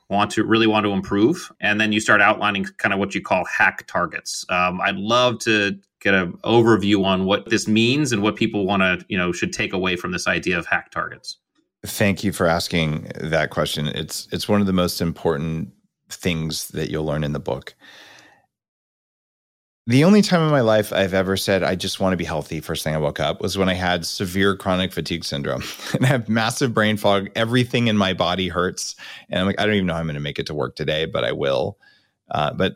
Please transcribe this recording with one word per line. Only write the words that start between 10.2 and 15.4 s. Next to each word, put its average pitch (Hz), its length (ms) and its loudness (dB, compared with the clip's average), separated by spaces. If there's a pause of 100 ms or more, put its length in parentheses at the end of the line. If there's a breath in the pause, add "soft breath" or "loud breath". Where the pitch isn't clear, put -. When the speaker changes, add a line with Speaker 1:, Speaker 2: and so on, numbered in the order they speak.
Speaker 1:
idea 87 320 0
of 85 80 -6
hack - 240 -4
targets. - 460 -10 (500)
Speaker 2:
Thank 101 380 0
you 92 80 0
for 90 140 0
asking 82 760 -2
that 78 300 0
question. 76 360 -2
It's, - 460 -8
it's 90 160 -6
one 104 120 4
of 101 60 2
the 95 60 2
most 87 280 0
important 80 680 -2 (400)